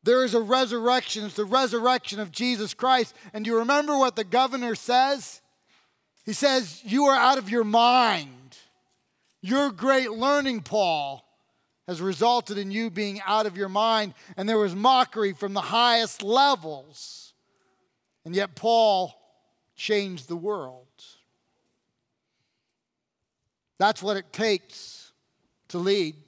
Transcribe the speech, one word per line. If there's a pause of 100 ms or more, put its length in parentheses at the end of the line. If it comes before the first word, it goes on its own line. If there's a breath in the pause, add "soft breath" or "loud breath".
"There
is
a
resurrection.
It's
the
resurrection
of
Jesus
Christ." (180 loud breath)
And
do
you
remember
what
the
governor
says? (840)
He
says,
"You
are
out
of
your
mind. (840)
Your
great
learning,
Paul, (640)
has
resulted
in
you
being
out
of
your
mind." (200 loud breath)
And
there
was
mockery
from
the
highest
levels. (920)
And
yet
Paul (560)
changed
the
world. (3000)
That's
what
it
takes (580)
to
lead. (120)